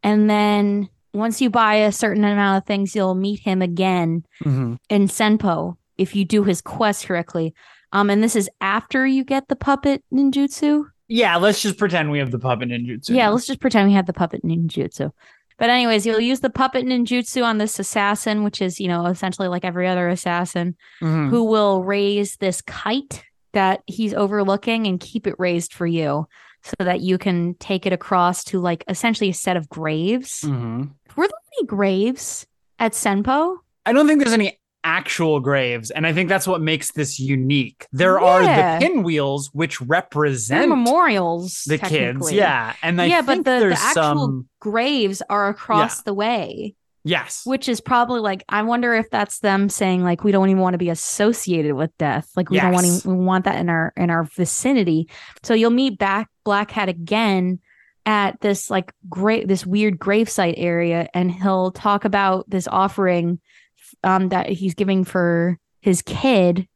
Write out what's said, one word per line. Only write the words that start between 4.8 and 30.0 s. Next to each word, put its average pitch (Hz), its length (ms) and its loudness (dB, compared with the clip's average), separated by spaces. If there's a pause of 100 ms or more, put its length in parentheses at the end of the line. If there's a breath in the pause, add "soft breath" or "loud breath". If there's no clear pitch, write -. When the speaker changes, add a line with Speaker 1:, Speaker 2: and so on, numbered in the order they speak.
Speaker 1:
in 202 180 4
Senpo 190 720 0 (200)
if 190 180 -2
you 196 100 0
do 208 180 2
his 185 180 0
quest - 440 -4
correctly. 170 480 -4 (400 soft breath)
Um, 202 160 2
and 202 140 2
this 226 120 0
is 190 140 0 (100)
after 226 480 -2
you 269 160 2
get 269 240 -4
the 269 80 -2
puppet 277 560 0
ninjutsu. 277 720 0 (220)
Speaker 2:
Yeah, 220 300 2
let's 202 240 4
just 202 160 -2
pretend 170 340 0
we 147 80 0
have 131 120 -2
the 123 80 -4
puppet 123 300 -2
ninjutsu 120 420 -6
Speaker 1:
Yeah, 240 160 4
Speaker 2:
now. 208 60 2
Speaker 1:
let's 247 120 -2
just 269 160 -6
pretend 220 260 4
we 202 60 6
have 190 140 2
the 180 60 -6
puppet - 300 -2
ninjutsu. 165 680 -4 (480 soft breath)
But 233 100 2
anyways, 233 360 2
you'll 220 140 2
use 254 200 0
the 269 100 -2
puppet 254 360 0
ninjutsu 247 600 0
on 220 140 0
this 208 200 -2
assassin, 208 640 -2
which 208 200 -4
is, 185 160 -4
you 190 80 -4
know, 175 180 -2
essentially 180 420 -4
like 180 160 -4
every 180 240 -2
other 180 220 0
assassin, 175 680 -2 (260 soft breath)
Speaker 2:
Mm-hmm. 160 280 0
Speaker 1:
who 233 140 2
will 208 400 2
raise 202 540 -2
this 185 260 -2
kite - 600 -6 (300)
that 190 320 2
he's 208 300 -4
overlooking 208 720 0
and 185 120 -2
keep - 280 -8
it - 100 -4
raised 175 360 -2
for 175 120 -6
you 156 420 -2 (360 soft breath)
so - 100 -12 (100)
that 180 180 -2
you 185 180 0
can 175 400 -2
take 190 260 -4
it 185 80 0
across 180 520 0
to, 190 140 -4
like, 175 280 -2
essentially 214 420 -2
a 175 40 -2
set 185 220 -4
of 160 140 -6
graves. 165 720 -4